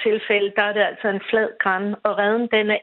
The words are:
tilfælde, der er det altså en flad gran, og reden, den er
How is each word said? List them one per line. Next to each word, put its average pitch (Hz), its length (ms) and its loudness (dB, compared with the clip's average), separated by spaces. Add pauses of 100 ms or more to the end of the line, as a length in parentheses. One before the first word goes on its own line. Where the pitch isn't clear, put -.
tilfælde, 208 520 0
der 214 80 2
er 208 100 -2
det 208 180 2
altså - 180 -6
en 196 200 -2
flad 220 180 2 (120)
gran, 202 440 0
og 208 140 0
reden, 214 340 0
den 214 180 2
er 214 140 2